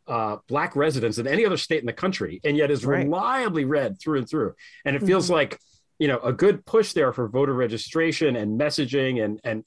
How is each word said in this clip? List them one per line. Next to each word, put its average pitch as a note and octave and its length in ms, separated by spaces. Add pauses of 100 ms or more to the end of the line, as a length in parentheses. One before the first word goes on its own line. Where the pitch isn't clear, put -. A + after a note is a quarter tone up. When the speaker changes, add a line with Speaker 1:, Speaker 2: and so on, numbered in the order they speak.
Speaker 1:
uh, A2 300 (100)
Black D3 300
residents C3 400
than A#2 100
any F#3 180
other F#3 120
state D#3+ 240
in A#2+ 40
the A#2 60
country, A2+ 540
and D3 100
yet D3 160
is A#2+ 140
Speaker 2:
Right. C3+ 180
Speaker 1:
reliably F#3+ 600
red C3 340
through D3+ 200
and A#2+ 100
through. A#2+ 240 (320)
And C#3 100
it C#3 80
feels F#3+ 220
Speaker 2:
Mm-hmm. F3+ 80
Speaker 1:
like, D3 260 (400)
you D#3 80
know, C3 120
a B2+ 120
good F3+ 340
push A3 280
there C3+ 180
for A#2 160
voter C3 260
registration B2+ 840
and G#2+ 220
messaging C3 680
and, G#2+ 180
and, A2 240